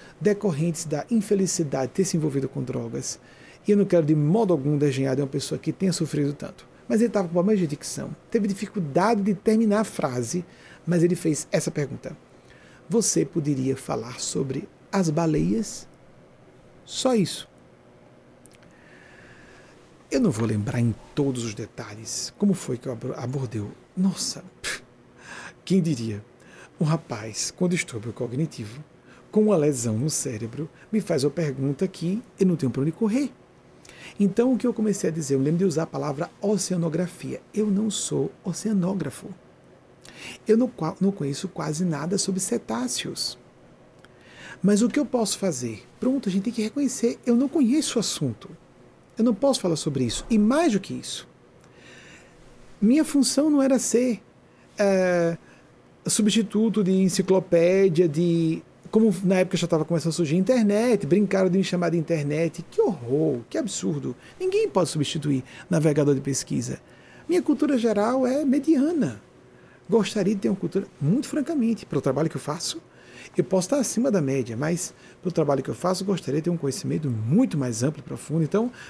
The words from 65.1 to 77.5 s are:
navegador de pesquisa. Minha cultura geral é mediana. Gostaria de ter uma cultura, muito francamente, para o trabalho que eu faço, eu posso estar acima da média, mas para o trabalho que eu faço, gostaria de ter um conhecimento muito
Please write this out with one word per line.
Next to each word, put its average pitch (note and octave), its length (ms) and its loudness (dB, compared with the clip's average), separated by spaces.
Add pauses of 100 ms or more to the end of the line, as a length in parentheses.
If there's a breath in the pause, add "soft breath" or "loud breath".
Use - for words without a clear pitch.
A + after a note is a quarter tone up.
navegador D3+ 440 4
de C3+ 60 0
pesquisa. C3+ 600 -4 (480 loud breath)
Minha E4+ 140 2
cultura C#4+ 360 2
geral A3+ 500 2
é C#4 160 0
mediana. C#4 800 2 (680 loud breath)
Gostaria G#3 460 2
de G3 60 -6
ter A3+ 80 0
uma G3 80 0
cultura, G3 280 -4 (140)
muito F3 280 0
francamente, B3+ 580 -2
para D3+ 120 -4
o C3 40 0
trabalho C#3+ 280 0
que - 60 -10
eu C3 60 -6
faço, - 400 -8 (560 loud breath)
eu F3+ 60 2
posso F#3 240 0
estar C#4+ 100 0
acima B3 340 0
da F#3+ 100 2
média, C3 360 -2
mas D#3+ 360 -4 (280 loud breath)
para F#3 80 -2
o - 20 -6
trabalho C#3+ 320 0
que - 60 -6
eu B2+ 60 -4
faço, F3+ 280 -2
gostaria D3 380 -2
de D3+ 40 -6
ter F3 40 0
um E3+ 80 0
conhecimento C#3+ 520 -2
muito D#3 480 2